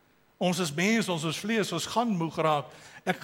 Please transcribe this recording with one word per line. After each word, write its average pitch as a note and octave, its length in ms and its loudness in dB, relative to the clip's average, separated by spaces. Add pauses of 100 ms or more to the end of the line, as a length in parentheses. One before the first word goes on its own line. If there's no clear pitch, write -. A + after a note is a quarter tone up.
(380)
Ons F3 240 2
is D#3 160 -2
mens, G3+ 320 2
ons E3 160 -2
is D#3 160 -4
vlees, G#3 320 0
ons - 160 -4
gaan A#3 240 0
moeg E3 320 -2
raak. D3+ 240 2 (360)
Ek F#3 180 0